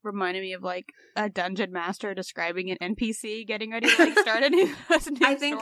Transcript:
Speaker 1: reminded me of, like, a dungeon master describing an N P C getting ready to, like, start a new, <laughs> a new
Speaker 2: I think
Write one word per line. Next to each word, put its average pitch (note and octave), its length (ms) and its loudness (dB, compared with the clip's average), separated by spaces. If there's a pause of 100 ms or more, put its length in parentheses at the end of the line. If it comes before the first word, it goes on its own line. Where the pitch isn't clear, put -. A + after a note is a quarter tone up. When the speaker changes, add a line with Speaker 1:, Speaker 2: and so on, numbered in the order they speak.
Speaker 1:
reminded F#3+ 380 -2
me F#3 140 -6
of, F3+ 80 -12
like, F3+ 240 -4 (280)
a G#3+ 140 0
dungeon F#3 440 -2
master F#3 420 -4
describing F3+ 560 -4
an F3+ 100 -4
N F3+ 140 -2
P A3 180 -2
C A3 320 -8
getting A3 260 -6
ready A#3 160 -2
to, - 160 6
like, D#4+ 160 6
start A#3 260 4
a - 40 6
new, E4+ 160 6 (180)
<laughs> - 60 -18
a D#4 220 4
new B3+ 160 2
Speaker 2:
I C#4 80 6
think C#4+ 280 -2